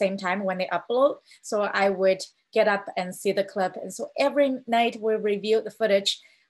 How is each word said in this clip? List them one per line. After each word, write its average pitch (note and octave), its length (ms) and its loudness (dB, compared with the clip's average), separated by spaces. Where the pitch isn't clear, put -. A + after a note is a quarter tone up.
same G3 140 0
time G3 180 -2
when F#3 160 -2
they F#3 120 -2
upload. A#3+ 460 0
So - 220 -6
I G3 260 2
would F#3+ 320 2
get G#3+ 220 4
up G3+ 100 -6
and F#3 180 -4
see G3 200 -2
the G3 200 -2
clip. F#3 220 -2
And F#3+ 180 -10
so - 240 -10
every C#4 320 2
night A#3 360 0
we A3 140 0
reviewed G#3 500 0
the G3+ 60 -10
footage. G3+ 500 0